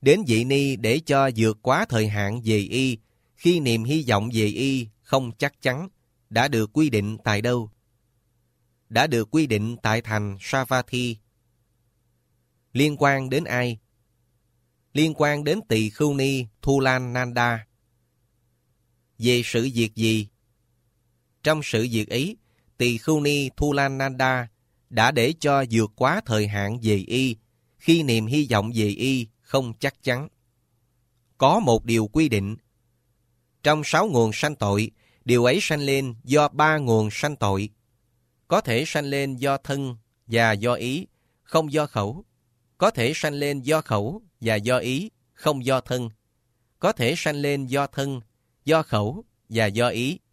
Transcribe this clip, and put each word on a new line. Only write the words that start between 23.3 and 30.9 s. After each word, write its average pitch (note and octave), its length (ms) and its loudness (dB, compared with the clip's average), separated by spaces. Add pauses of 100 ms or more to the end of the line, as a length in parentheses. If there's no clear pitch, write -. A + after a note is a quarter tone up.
Thu D3 160 0
Lan C#3 240 0
Nanda C3 520 -2 (400)
đã A#2+ 220 4
để C3+ 280 2
cho C#3 320 2
vượt A2+ 240 2
quá D3+ 300 0
thời G#2+ 220 0
hạn G#2 340 -4
về G#2+ 140 2
y A#2+ 400 -2 (420)
khi E3 260 4
niềm A2+ 220 2
hy C#3 260 0
vọng G#2+ 240 0
về G#2+ 120 2
y B2 400 -2 (140)
không B2+ 380 -2
chắc - 240 -6
chắn. C3 240 -4 (1120)